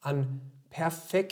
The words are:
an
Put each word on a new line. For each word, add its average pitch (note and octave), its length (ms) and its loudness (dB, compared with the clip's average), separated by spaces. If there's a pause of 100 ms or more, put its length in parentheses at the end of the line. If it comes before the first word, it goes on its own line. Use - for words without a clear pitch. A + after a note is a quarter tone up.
an C3+ 380 0 (920)